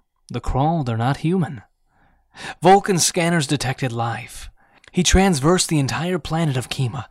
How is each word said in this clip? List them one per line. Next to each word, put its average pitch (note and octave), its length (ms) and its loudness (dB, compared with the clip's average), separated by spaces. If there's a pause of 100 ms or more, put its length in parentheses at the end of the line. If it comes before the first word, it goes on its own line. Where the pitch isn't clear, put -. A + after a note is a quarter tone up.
(280)
the A#2+ 140 -10
Crawled D3 480 -2
are A2+ 80 -2
not B2+ 200 -2
human. D#3+ 440 -2 (1000)
Vulcan F#3+ 380 6
scanners E3+ 480 0
detected B2+ 460 -2
life. A#2 560 -8 (420)
He F3+ 120 0
transversed F3+ 640 4
the D#3 100 2
entire D3 400 -2
planet D#3+ 380 -2
of B2 100 -6
Kima, B2 440 -6